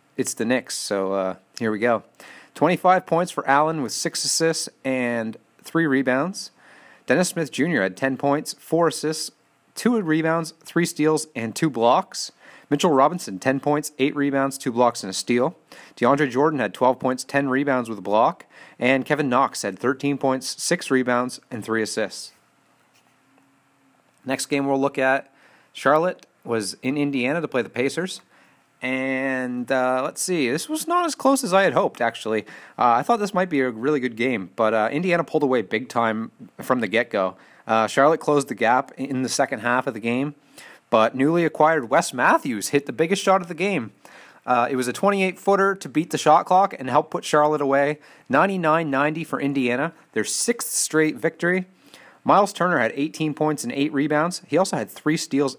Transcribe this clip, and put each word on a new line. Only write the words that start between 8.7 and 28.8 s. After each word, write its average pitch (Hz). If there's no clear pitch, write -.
assists, 156
two 233
rebounds, 160
three 170
steals, 156
and 113
two 160
blocks. 120
Mitchell 156
Robinson, 135
ten 135
points, 147
eight 143
rebounds, 139
two 131
blocks, 120
and 98
a 95
steal. 123
DeAndre 139
Jordan 143
had 104
twelve 127
points, 127
ten 139
rebounds 127
with 107
a 95
block. 110
And 131
Kevin 147
Knox 123
had 98
thirteen 135
points, 131
six -
rebounds, 123
and 110
three 110
assists. -
Next 131
game 139
we'll 139
look 139
at, 131
Charlotte 156
was 110
in 135
Indiana 143
to 147
play 123
the 104
Pacers. 139